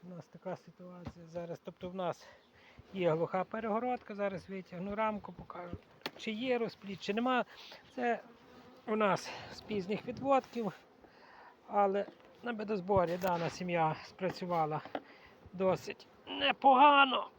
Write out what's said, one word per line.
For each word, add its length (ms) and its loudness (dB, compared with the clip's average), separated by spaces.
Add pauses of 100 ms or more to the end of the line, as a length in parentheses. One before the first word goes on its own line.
у 20 -18
нас 180 -14
така 300 -10
ситуація 680 -18
зараз. 380 -10
Тобто 260 -12
в 40 -14
нас 340 -4 (640)
є 180 2
глуха 340 0
перегородка, 720 -4
зараз 360 -4
витягну 440 -8
рамку, 380 -2
покажу, 440 -12 (400)
чи 140 -8
є 280 0
розпліт, 420 -6
чи 140 -4
нема. 300 2 (500)
Це 260 0 (680)
у 100 0
нас 340 2 (220)
з 80 -14
пізніх 460 -4
відводків, 680 0 (920)
але 400 2 (360)
на 100 -6
бедозборі 640 2
дана 340 0
сім'я 540 0
спрацювала 760 -2 (720)
досить 540 -2 (200)
непогано. 1120 6